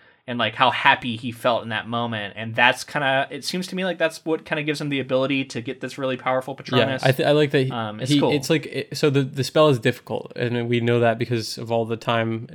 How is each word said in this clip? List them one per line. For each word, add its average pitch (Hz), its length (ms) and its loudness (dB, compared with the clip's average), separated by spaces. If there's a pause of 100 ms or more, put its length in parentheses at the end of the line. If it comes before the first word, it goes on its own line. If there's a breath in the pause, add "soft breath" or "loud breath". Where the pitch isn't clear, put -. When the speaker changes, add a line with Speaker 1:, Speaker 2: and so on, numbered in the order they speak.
(280 soft breath)
Speaker 1:
and, 123 100 -6
like, 113 160 0
how 127 160 6
happy 131 480 2
he 123 140 -8
felt 117 320 0
in 113 60 -10
that 104 180 -4
moment. 113 500 -6
And 113 180 -8
that's 127 280 4
kinda, 135 480 0
it 143 120 -10
seems 180 240 -4
to - 80 -10
me 185 80 -4
like 175 140 -4
that's 160 260 -2
what 160 220 -2
kinda 156 160 -4
gives 147 180 -2
him 151 100 -4
the 139 100 -2
ability 135 460 0
to - 160 -8
get 127 200 -8
this 127 160 -10
really 131 180 -2
powerful 131 420 -2
Speaker 2:
Yeah, - 60 -18
Speaker 1:
Patronus. 120 400 0
Speaker 2:
I 135 80 4
th-, 139 160 2
I 147 40 4
like 147 200 4
that 139 140 2
he, 135 60 -4
Speaker 1:
Um, 110 280 -6
it's 131 120 -2
Speaker 2:
he, 143 80 4
Speaker 1:
cool. 139 120 4
Speaker 2:
it's 143 180 -2
like, 156 180 0
it, - 280 -10
so 151 140 2
the, 139 140 2
the 135 200 -4
spell 156 260 4
is 127 100 4
difficult, - 560 -2
and 120 340 -2
we 120 100 2
know 120 200 4
that 117 180 4
because 117 400 -4
of 117 140 -8
all 113 140 2
the 113 120 -4
time 113 580 -2